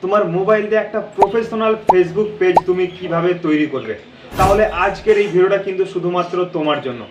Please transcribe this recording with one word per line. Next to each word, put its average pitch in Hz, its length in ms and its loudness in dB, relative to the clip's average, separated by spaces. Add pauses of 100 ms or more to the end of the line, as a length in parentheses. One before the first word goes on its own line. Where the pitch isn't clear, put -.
তোমার 196 200 2 (140)
মোবাইল 208 340 2
দিয়ে 214 140 2
একটা - 160 -4 (160)
প্রফেশনাল 220 560 0 (180)
Facebook 185 380 2 (120)
পেজ 180 140 2 (140)
তুমি 180 160 0 (140)
কিভাবে 170 320 -2 (160)
তৈরি 151 280 2
করবে? 110 200 -6 (440)
তাহলে 202 240 4 (240)
আজকের 202 360 2
এই 196 120 0
ভিডিওটা 190 320 4
কিন্তু 190 180 -2 (100)
শুধুমাত্র 175 420 -2 (200)
তোমার 151 300 0
জন্য। 120 140 -8 (100)